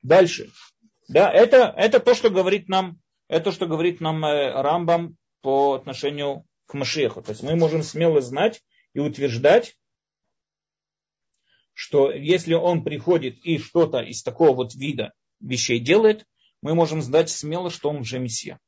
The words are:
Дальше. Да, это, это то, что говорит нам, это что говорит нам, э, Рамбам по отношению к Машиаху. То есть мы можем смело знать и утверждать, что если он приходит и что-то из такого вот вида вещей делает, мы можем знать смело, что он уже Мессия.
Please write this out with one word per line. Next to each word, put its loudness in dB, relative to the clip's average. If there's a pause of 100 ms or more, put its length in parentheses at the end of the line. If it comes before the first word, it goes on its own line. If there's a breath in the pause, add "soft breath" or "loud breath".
Дальше. 4 (560)
Да, 4
это, 6
это 2
то, 4
что 2
говорит 0
нам, -4 (260)
это -2
что -6
говорит -2
нам, -4
э, -2 (100)
Рамбам 0 (240)
по 2
отношению -6 (220)
к -20
Машиаху. -4
То -12
есть -12
мы -2
можем 0
смело 0
знать -4 (320)
и -4
утверждать, 0 (2000)
что 0
если -2
он 0
приходит -4
и -2
что-то 0
из -10
такого 2
вот -6
вида -8 (280)
вещей -4
делает, 2 (380)
мы -2
можем 0
знать 0
смело, -8
что -6
он -8
уже -8
Мессия. -10